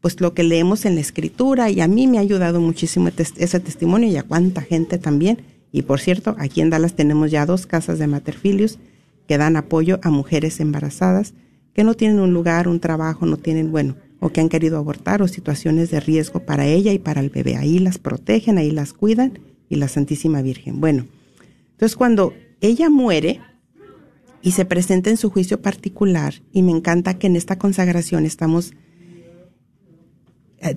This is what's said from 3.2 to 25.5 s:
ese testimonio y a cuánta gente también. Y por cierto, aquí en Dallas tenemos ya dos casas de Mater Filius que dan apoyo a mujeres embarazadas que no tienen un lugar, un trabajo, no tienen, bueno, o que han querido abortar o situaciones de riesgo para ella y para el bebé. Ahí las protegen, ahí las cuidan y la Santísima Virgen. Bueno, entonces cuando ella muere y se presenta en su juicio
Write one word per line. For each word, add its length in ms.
ese 220
testimonio 480
y 100
a 60
cuánta 380
gente 380
también. 400
Y 100
por 180
cierto, 380
aquí 240
en 80
Dallas 260
tenemos 360
ya 160
dos 180
casas 320
de 80
Mater 300
Filius 420
que 120
dan 160
apoyo 480
a 80
mujeres 480
embarazadas 760
que 60
no 100
tienen 260
un 140
lugar, 340
un 120
trabajo, 480
no 100
tienen, 340
bueno, 260
o 100
que 120
han 80
querido 300
abortar 420
o 60
situaciones 640
de 80
riesgo 400
para 260
ella 260
y 60
para 240
el 80
bebé. 260
Ahí 220
las 220
protegen, 580
ahí 140
las 220
cuidan 440
y 60
la 120
Santísima 540
Virgen. 400
Bueno, 240
entonces 220
cuando 380
ella 280
muere 520
y 120
se 120
presenta 460
en 60
su 120
juicio 320